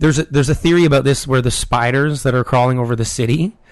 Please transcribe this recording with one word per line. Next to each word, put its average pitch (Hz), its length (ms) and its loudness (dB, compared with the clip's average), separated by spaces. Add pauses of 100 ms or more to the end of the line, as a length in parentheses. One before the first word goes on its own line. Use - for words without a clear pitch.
there's 151 180 2
a, 156 60 -2
there's 139 240 0
a 151 60 2
theory 170 300 2
about 139 200 2
this 139 240 0
where 131 120 2
the 123 120 -2
spiders 131 720 -2
that 127 100 0
are 127 80 0
crawling 127 380 0
over 120 160 -2
the 113 80 -4
city 139 520 -2 (160)